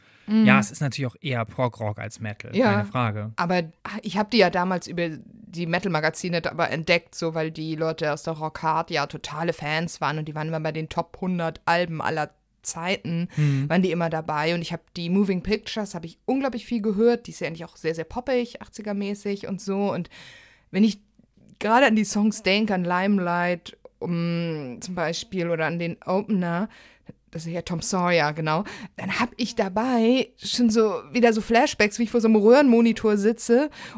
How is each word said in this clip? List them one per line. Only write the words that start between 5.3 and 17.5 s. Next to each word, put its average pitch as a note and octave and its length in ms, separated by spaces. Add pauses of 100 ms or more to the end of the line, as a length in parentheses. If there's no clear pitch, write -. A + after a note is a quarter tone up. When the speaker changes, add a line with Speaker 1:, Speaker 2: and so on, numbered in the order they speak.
Speaker 1:
Metal-Magazine E3 760
da - 100
aber D#3+ 180
entdeckt, E3+ 460
so E3 180
weil D#3+ 180
die D#3+ 240
Leute D#3+ 360
aus D3 120
der E3 100
Rock D#3 280
Hard D#3+ 300
ja D3 160
totale D#3+ 460
Fans D#3+ 480
waren D3 180
und D3+ 80
die D3+ 80
waren D3+ 140
immer D#3+ 100
bei D#3 140
den D#3+ 160
Top - 320
hundert F3 440
Alben E3+ 360
aller D3+ 300 (300)
Zeiten, F3 760
Speaker 2:
Mhm. C#3+ 320
Speaker 1:
waren E3+ 120
die F#3 100
immer E3+ 180
dabei. D#3+ 440
Und F3 80
ich E3 120
hab - 220
die E3+ 140
Moving F#3+ 340
Pictures, G#3+ 520
hab E3 80
ich - 220
unglaublich C4 400
viel A#3 160
gehört. A3+ 460
Die E3+ 40
ist - 80
ja F3 80
eigentlich D#3+ 160